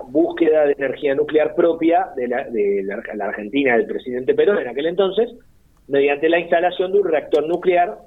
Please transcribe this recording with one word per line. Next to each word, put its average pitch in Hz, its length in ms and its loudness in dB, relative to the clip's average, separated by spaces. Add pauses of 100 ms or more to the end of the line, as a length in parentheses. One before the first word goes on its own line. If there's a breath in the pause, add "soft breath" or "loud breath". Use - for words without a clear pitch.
búsqueda 156 580 2
de 143 80 2
energía 139 420 -2
nuclear 151 380 0
propia 165 600 2
de 123 120 -4
la, 123 180 -4
de 101 380 -2
la, 101 180 -6 (140)
la 101 100 -6
Argentina 117 500 0
del 104 120 2
presidente 127 460 -2
Perón 170 260 2
en 123 80 -6
aquel 131 180 -6
entonces, 196 460 0 (560)
mediante 143 420 2
la 170 100 2
instalación 175 540 0
de 202 60 4
un 180 80 2
reactor 151 400 0
nuclear 175 600 0